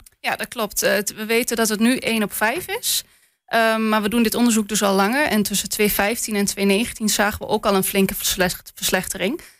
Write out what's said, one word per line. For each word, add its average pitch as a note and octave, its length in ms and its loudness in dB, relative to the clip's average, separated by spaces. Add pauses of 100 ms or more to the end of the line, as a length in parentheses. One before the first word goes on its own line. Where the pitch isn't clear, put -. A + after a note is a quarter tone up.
(200)
Ja, - 160 -4
dat A3 120 -8
klopt. - 360 -4
Eh, F#3+ 100 4
het, G3+ 220 -2
we G#3+ 100 -8
weten A#3 320 0
dat A3+ 120 2
het G#3+ 100 -2
nu A#3+ 180 4
één A3 260 0
op G3 100 -4
vijf A#3+ 340 -2
is. - 360 -4 (420)
Ehm, A3 440 2
maar G#3+ 120 2
we G#3 80 -2
doen A#3+ 140 2
dit A3 120 0
onderzoek A3+ 320 4
dus G#3+ 160 0
al G3 120 2
langer. A3 320 2
En G#3 160 2
tussen G3+ 260 -4
twee G#3 220 2
vijftien G#3+ 440 -2
en G3+ 100 2
twee G3 200 -2
negentien G#3 440 0
zagen G#3 300 0
we - 80 -10
ook G#3+ 180 -2
al G3+ 100 4
een F#3+ 80 2
flinke G3 320 0
verslecht-, - 600 -2
verslechtering. G3 640 -2 (200)